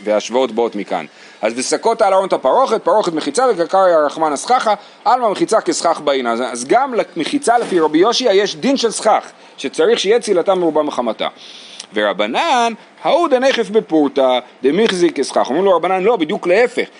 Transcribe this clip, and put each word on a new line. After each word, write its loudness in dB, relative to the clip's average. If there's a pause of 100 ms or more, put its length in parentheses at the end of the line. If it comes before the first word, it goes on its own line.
וההשוואות -2
באות -2
מכאן. -6 (360)
אז -2
"וסקות -2
על 2
אהרון 2
את -2
הפרוכת, 0
פרוכת 0
מחיצה -2
וקרקריה 2
רחמנא 0
סככה, 0 (300)
עלמא 2
מחיצה 0
כסכך -2
בעינן." 0
אז, -2 (100)
אז -10
גם 0
למחיצה -2
לפי 0
רבי 2
יושע 2
יש 0
דין 0
של 0
סכך, -2 (240)
שצריך 0
שיהיה 2
צילתה 0
מרובה 0
מחמתה. -4 (680)
ורבנן, 0 (300)
ההוא 2
דנכף 0
בפורתא, 2 (240)
דמחזיק 2
כסכך. -2
אומרים 0
לו 4
רבנן, -2
לא, 2
בדיוק -4
להפך. 2 (160)